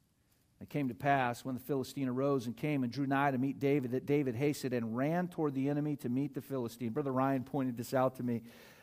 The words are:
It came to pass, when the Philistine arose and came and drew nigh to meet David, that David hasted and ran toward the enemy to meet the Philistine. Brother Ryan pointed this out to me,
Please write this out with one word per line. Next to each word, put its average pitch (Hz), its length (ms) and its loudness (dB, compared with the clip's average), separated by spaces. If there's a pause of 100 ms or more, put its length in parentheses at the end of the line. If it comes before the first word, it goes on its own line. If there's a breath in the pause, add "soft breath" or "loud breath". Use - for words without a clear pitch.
(600)
It - 100 -16
came 143 180 0
to 117 60 -4
pass, 131 500 2
when 135 120 -4
the 117 40 -10
Philistine 135 480 -2
arose 131 380 2
and 120 100 -4
came 147 280 0
and 117 80 -2
drew 139 140 -2
nigh 139 260 2
to 131 60 0
meet 135 200 0
David, 139 320 2
that 127 160 -2
David 143 300 2
hasted 139 360 0
and 117 240 -2
ran 165 320 0
toward 156 260 -2
the 135 140 0
enemy 147 280 0
to 131 120 -6
meet 135 240 0
the 147 80 -6
Philistine. 120 520 -4
Brother 139 200 -2
Ryan 131 300 2
pointed 131 340 -2
this 117 160 -6
out 131 240 4
to 127 60 -6
me, 120 200 0 (400 loud breath)